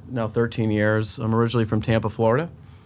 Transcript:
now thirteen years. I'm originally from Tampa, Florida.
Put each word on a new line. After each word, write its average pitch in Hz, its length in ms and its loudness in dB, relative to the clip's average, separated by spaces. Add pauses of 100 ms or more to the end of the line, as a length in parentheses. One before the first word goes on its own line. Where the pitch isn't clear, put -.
now 117 180 -4
thirteen 117 440 0
years. 107 480 0
I'm 113 160 0
originally 117 300 2
from 110 180 -2
Tampa, 113 260 0
Florida. 120 400 0 (360)